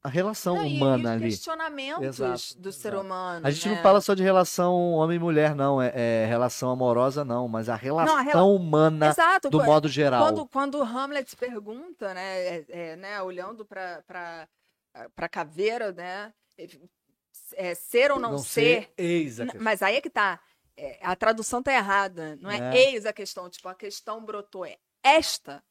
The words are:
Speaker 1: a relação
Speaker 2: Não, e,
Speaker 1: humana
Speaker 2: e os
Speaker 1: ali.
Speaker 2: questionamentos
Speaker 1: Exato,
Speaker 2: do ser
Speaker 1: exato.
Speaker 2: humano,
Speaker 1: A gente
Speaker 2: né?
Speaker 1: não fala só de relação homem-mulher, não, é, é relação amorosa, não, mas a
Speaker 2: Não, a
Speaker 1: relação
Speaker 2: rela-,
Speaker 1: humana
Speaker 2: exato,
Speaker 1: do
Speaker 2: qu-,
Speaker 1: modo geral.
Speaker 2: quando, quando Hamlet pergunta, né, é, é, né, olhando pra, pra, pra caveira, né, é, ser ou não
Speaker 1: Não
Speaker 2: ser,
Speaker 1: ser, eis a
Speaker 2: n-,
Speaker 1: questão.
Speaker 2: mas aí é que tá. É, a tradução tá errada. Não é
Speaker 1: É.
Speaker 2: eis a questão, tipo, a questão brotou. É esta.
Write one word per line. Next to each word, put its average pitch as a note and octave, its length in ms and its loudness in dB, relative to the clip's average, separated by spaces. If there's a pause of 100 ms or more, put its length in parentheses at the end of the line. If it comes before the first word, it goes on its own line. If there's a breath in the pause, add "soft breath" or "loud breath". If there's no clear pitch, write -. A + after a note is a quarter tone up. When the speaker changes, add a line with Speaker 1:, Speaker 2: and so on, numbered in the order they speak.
Speaker 1:
a - 60 -10
relação F3+ 480 -2
Speaker 2:
Não, E3 100 -2
e, C#3+ 120 -2
Speaker 1:
humana C3+ 200 4
Speaker 2:
e A#2+ 60 0
os A#2 80 -2
Speaker 1:
ali. A2+ 200 -2
Speaker 2:
questionamentos D4+ 720 -8
Speaker 1:
Exato, B2+ 560 -8
Speaker 2:
do F#3+ 100 -10
ser - 220 -12
Speaker 1:
exato. G3 120 -6
Speaker 2:
humano, F#3 400 -8
Speaker 1:
A C#3+ 60 2
gente D#3 160 -4
Speaker 2:
né? G#3 80 0
Speaker 1:
não E3+ 80 -6
fala F#3+ 160 10
só G3 140 0
de F#3 100 0
relação F3+ 680 2
homem-mulher, D#3+ 600 2
não, C#3 280 2
é, B2+ 120 0
é A#2 320 0
relação A#2+ 460 0
amorosa, B2+ 540 2
não, A#2+ 240 -4
mas A2 180 -4
a A#2+ 60 -2
Speaker 2:
Não, - 20 -2
a - 60 -8
Speaker 1:
relação E3 420 2
Speaker 2:
rela-, C4 220 6
Speaker 1:
humana D#3 640 4
Speaker 2:
exato, E4 400 4
Speaker 1:
do B3 100 4
Speaker 2:
qu-, - 60 4
Speaker 1:
modo D3+ 240 6
geral. C3 360 4
Speaker 2:
quando, C4+ 220 0
quando C#4 340 -4
Hamlet C4+ 540 -6
pergunta, A#3 760 -12
né, F#3+ 260 -8 (200)
é, D3 100 -18
é, E3+ 260 -12
né, G3 260 -10
olhando F#3+ 440 -10
pra, F#3 420 -12
pra, E3+ 400 -14 (680)
pra E3+ 140 -8
caveira, G3 640 -4
né, F#3 420 -12 (1200)
é, F3+ 200 -6
ser B3+ 360 2
ou C4+ 80 0
não A#3 120 -4
Speaker 1:
Não C#3+ 60 -4
Speaker 2:
ser, A3+ 460 2
Speaker 1:
ser, - 140 -20
eis E3 420 -2
a A#2+ 40 -4
Speaker 2:
n-, - 80 -6
Speaker 1:
questão. A3+ 140 -10
Speaker 2:
mas G#3+ 160 0
aí G3+ 160 2
é D4 40 0
que D4+ 80 -10
tá. G3+ 300 0 (380)
É, C3+ 240 -14
a F3+ 120 -2
tradução A3+ 480 0
tá C4+ 120 0
errada. G3 640 0
Não - 120 -14
é - 80 -4 (160)
Speaker 1:
É. - 40 6
Speaker 2:
eis B3+ 280 4
a A3 60 -2
questão, F#3+ 380 -12
tipo, - 180 -18
a F#3 80 -12
questão A3 480 -12
brotou. G#3 420 -12
É - 120 -16 (260)
esta. - 680 2